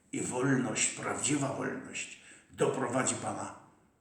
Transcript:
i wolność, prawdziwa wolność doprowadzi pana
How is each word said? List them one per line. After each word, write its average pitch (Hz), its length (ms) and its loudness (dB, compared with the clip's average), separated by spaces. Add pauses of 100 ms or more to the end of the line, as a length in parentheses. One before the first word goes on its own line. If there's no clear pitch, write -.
(120)
i 123 80 0
wolność, 120 680 2
prawdziwa - 640 0
wolność - 680 -6 (300)
doprowadzi 123 640 2
pana 104 440 -6 (420)